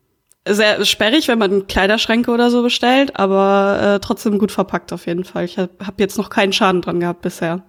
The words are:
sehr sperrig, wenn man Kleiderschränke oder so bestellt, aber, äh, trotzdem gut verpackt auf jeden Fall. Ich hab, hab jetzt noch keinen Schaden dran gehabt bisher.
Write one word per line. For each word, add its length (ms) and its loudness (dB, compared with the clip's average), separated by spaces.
sehr 380 2
sperrig, 420 0
wenn 120 2
man 280 0
Kleiderschränke 600 0
oder 220 2
so 120 2
bestellt, 540 0
aber, 760 2
äh, 40 -2
trotzdem 380 -2
gut 140 0
verpackt 420 -4
auf 140 -10
jeden 160 -4
Fall. 220 -6
Ich 120 -8
hab, 280 -6
hab 140 -12
jetzt 180 0
noch 120 -4
keinen 240 0
Schaden 280 2
dran 180 -4
gehabt 220 -4
bisher. 480 -6